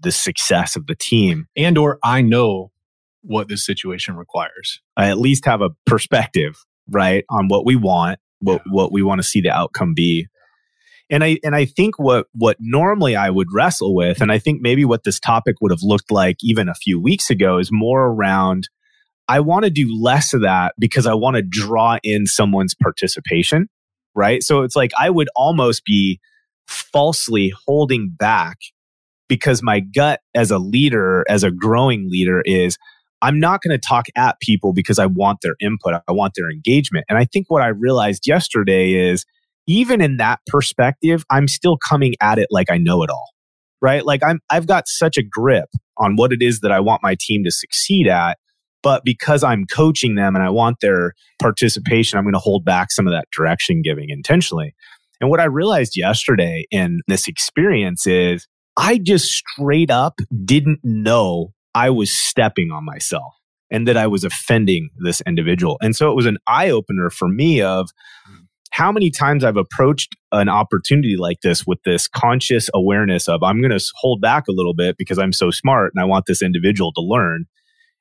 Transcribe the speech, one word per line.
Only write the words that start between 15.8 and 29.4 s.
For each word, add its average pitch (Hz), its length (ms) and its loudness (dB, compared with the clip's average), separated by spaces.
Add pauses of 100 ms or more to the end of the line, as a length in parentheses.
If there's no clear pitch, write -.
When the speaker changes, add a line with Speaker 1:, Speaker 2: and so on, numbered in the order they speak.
Speaker 1:
looked 101 280 0
like 92 320 2
even 110 260 0
a 85 60 -6
few 92 260 -2
weeks 143 300 0
ago, 92 280 2
is 90 120 -2
more 120 360 2
around, 95 600 0 (600)
I 135 120 2
want 175 240 2
to 196 60 2
do 147 240 0
less 123 400 0
of 120 80 2
that 92 360 2
because 117 280 0
I 110 80 0
want 123 220 0
to 110 60 0
draw 110 600 0
in 104 240 0
someone's 98 480 0
participation, - 920 -2 (460)
right? 110 280 0
So 139 200 2
it's 127 140 -2
like 123 220 2
I 151 120 2
would 160 260 2
almost 131 480 0
be 98 360 0 (460)
falsely 117 840 0 (140)
holding 135 440 0
back 90 460 -2 (720)
because 123 340 0